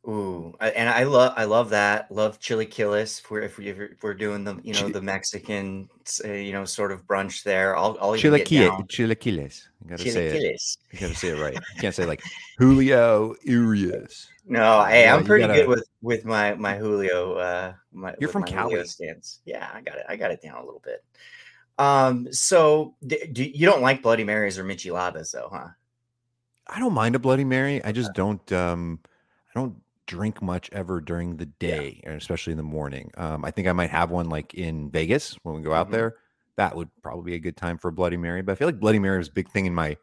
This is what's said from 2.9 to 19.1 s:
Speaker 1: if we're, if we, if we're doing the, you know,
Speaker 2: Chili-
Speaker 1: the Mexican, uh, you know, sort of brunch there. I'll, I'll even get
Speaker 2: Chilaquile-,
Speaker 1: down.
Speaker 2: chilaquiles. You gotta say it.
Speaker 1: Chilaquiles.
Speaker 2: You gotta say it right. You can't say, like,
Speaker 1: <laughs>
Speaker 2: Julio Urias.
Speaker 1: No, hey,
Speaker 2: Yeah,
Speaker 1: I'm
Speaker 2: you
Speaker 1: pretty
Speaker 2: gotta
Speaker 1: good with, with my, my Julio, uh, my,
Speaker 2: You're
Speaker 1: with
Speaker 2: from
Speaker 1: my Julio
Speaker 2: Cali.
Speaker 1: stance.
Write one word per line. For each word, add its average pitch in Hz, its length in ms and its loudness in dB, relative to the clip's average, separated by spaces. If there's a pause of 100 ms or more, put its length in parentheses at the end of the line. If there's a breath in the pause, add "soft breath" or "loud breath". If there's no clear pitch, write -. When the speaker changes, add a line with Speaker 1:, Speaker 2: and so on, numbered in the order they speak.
Speaker 1:
if - 100 -20
we're, 107 120 -4
if 104 180 -10
we, 101 120 -10
if 98 340 -14
we're 104 100 -4
doing 104 300 -6
the, 98 180 -8
you 110 100 -10
know, 98 60 -2
Speaker 2:
Chili- 101 140 -4
Speaker 1:
the 98 100 -6
Mexican, 98 880 -8 (360)
uh, 107 40 -8
you 101 240 -8
know, 98 120 -6
sort 98 280 -4
of 92 160 -12
brunch 98 340 -2
there. 95 340 0
I'll, 107 240 0
I'll 101 140 2
even 147 220 4
get - 100 2
Speaker 2:
Chilaquile-, 123 220 6
Speaker 1:
down. 95 180 -2
Speaker 2:
chilaquiles. 107 760 -4 (180)
You 82 80 -20
gotta 87 180 -6
say 87 200 -2
it. 78 120 -2
Speaker 1:
Chilaquiles. - 360 -4 (160)
Speaker 2:
You - 80 -16
gotta 85 160 -4
say 92 140 -4
it 76 100 -6
right. 71 140 -4
You - 260 -14
can't 98 120 -4
say, 90 140 -4
like, 78 160 -6 (180)
Speaker 1:
<laughs> - 180 -20
Speaker 2:
Julio 123 840 6
Urias. 107 880 0 (160)
Speaker 1:
No, 110 380 6
hey, 113 220 10
Speaker 2:
Yeah, 123 80 8
Speaker 1:
I'm 160 80 4
Speaker 2:
you - 40 -2
Speaker 1:
pretty 156 220 6
Speaker 2:
gotta 104 60 4
Speaker 1:
good 143 140 6
with, 117 200 0 (120)
with 110 240 -4
my, 104 300 0
my 101 220 -2
Julio, 95 580 0
uh, 90 380 -4 (200)
my, 92 280 -12
Speaker 2:
You're 147 80 -2
Speaker 1:
with - 40 -6
Speaker 2:
from 196 100 -2
Speaker 1:
my - 60 -6
Julio 95 280 -2
Speaker 2:
Cali. 87 100 -4
Speaker 1:
stance. - 580 -14